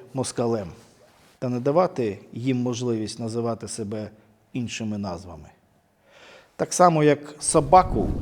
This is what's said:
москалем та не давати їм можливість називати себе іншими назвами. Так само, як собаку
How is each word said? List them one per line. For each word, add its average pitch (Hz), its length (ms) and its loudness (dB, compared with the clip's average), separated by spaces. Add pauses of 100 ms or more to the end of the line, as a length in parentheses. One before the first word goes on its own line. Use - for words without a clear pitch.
(140)
москалем 117 580 -2 (680)
та 127 100 -4
не 123 100 -2
давати 139 600 0 (140)
їм 123 240 -2
можливість 120 640 -2
називати 113 480 -4
себе 107 420 -8 (440)
іншими 107 440 -6
назвами. 85 520 -10 (1040)
Так - 180 -4
само, 165 300 6
як 147 160 6 (200)
собаку - 680 4 (120)